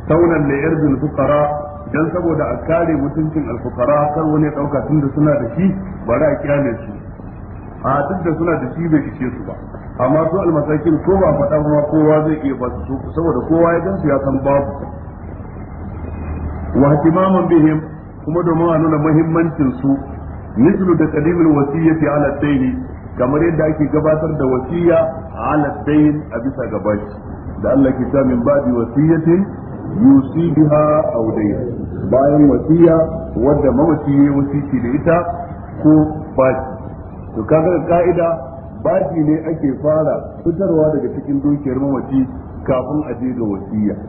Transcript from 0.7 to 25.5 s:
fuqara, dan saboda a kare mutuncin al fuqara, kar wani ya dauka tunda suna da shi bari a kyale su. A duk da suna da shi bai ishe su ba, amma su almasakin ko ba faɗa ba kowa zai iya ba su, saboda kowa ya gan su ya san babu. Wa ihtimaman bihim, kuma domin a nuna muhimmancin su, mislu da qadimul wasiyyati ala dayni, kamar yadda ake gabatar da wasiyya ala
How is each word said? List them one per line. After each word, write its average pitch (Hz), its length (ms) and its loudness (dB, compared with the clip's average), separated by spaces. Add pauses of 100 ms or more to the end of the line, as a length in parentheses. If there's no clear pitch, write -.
fuqara, 147 520 0 (380)
dan 160 220 -2
saboda 165 340 -2
a 127 160 -4
kare 165 360 0
mutuncin 147 500 -2
al 120 140 -6
fuqara, 147 520 0
kar 156 140 -2
wani 151 200 2
ya 147 60 -2
dauka 143 300 -2
tunda 147 280 0
suna 151 240 2
da 120 160 -2
shi 190 260 0 (260)
bari 123 220 0
a 143 120 2
kyale 139 400 -2
su. - 160 -12 (880)
A 143 220 0
duk 185 200 -4
da 165 120 -2
suna 165 220 0
da 127 140 -6
shi 165 180 -6
bai 156 140 4
ishe - 280 -6
su - 140 -10
ba, 95 100 -10 (420)
amma 147 300 2
su 170 120 -2
almasakin 156 640 0
ko 190 160 2
ba 170 160 4
faɗa 143 260 0
ba 147 240 2
kowa 156 400 2
zai 156 180 -2
iya 135 140 -2
ba 123 120 -6 (120)
su, 131 180 -8 (100)
saboda 156 340 -2
kowa 165 280 4
ya 170 100 2
gan 190 180 -4
su 156 100 -2
ya 135 120 2
san 135 200 -2
babu. 139 320 0 (2000)
Wa 135 180 4
ihtimaman 170 580 2
bihim, 156 320 4 (400)
kuma 170 240 -2
domin 165 260 2
a 165 80 2
nuna 156 200 2
muhimmancin 160 760 2
su, 139 240 0 (560)
mislu 180 420 4
da 151 120 2
qadimul 160 460 2
wasiyyati 147 540 2
ala 143 240 0
dayni, 131 460 0 (340)
kamar 139 320 0
yadda 156 220 2
ake 156 220 0
gabatar 156 460 0
da 139 120 -2
wasiyya 165 680 2 (280)
ala 143 400 -2